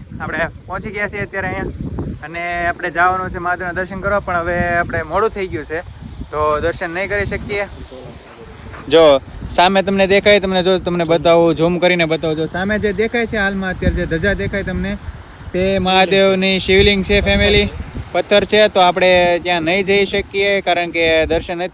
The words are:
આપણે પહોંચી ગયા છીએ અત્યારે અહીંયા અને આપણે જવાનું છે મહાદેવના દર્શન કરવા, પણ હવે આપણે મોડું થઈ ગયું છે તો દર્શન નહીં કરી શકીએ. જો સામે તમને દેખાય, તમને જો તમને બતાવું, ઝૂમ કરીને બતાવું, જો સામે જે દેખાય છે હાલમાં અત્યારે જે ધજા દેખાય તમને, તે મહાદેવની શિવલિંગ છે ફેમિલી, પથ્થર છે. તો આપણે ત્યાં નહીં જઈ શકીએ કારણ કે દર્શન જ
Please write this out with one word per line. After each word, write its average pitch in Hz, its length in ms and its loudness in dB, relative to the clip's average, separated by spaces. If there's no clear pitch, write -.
આપણે 160 260 -4
પહોંચી 190 240 -10
ગયા 202 180 -4
છીએ 202 120 -8
અત્યારે 190 280 -6
અહીંયા - 760 -8
અને 175 440 -6
આપણે 175 240 -4
જવાનું 180 400 0
છે 180 80 -8
મહાદેવના 175 340 -4
દર્શન 185 280 -6
કરવા, 196 200 -2
પણ 180 160 -4
હવે 175 220 -2
આપણે 170 260 -2
મોડું 185 280 0
થઈ 196 160 -6
ગયું 165 180 -8
છે 156 160 -6
તો 151 300 0
દર્શન 170 300 -4
નહીં 185 180 -4
કરી 202 160 -2
શકીએ. 202 440 -6
જો 156 320 8
સામે 190 320 4
તમને 196 240 0
દેખાય, 196 340 4
તમને 185 220 0
જો 185 160 2
તમને 175 260 -2
બતાવું, 170 500 4
ઝૂમ 170 240 0
કરીને 175 260 2
બતાવું, 160 320 -2
જો 156 100 -2
સામે 196 320 -2
જે 202 140 0
દેખાય 226 340 -2
છે 233 100 -6
હાલમાં 196 340 -2
અત્યારે 180 240 0
જે 175 120 -2
ધજા 165 280 0
દેખાય 196 280 -4
તમને, 185 360 -4
તે 190 260 0
મહાદેવની 190 840 4
શિવલિંગ 196 440 4
છે 202 160 2
ફેમિલી, 202 480 2
પથ્થર 196 320 2
છે. 208 240 4
તો 202 120 2
આપણે 180 640 4
ત્યાં 175 200 -2
નહીં 180 220 0
જઈ 196 200 2
શકીએ 196 560 -2
કારણ 175 300 -2
કે 160 360 2
દર્શન 170 400 -2
જ 180 80 -8